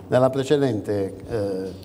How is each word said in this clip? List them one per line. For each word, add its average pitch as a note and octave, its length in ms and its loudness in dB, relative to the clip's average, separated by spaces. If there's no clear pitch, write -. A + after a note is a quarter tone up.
nella B2+ 220 4
precedente, A#2+ 840 0
eh, G2 440 -4